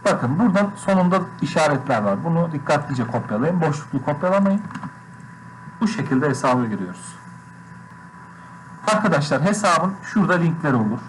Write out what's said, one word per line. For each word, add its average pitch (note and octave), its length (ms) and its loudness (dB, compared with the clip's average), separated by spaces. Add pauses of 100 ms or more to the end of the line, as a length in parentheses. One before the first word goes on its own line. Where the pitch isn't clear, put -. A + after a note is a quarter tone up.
Bakın D3+ 340 0
buradan G3+ 380 4
sonunda F#3 420 4 (240)
işaretler C#3+ 600 2
var. G2+ 220 0
Bunu E3 280 0
dikkatlice C#3+ 540 -2
kopyalayın. B2+ 540 0
Boşluklu D3 440 -2
kopyalamayın. G3 580 2 (1160)
Bu A3 80 0
şekilde C3+ 400 0
hesaba B2 360 0
giriyoruz. F#2+ 520 -6 (1800)
Arkadaşlar D#3+ 480 2
hesabın F#3+ 500 2 (100)
şurada F3 300 2
linkleri E3 420 2
olur. A2+ 240 0 (100)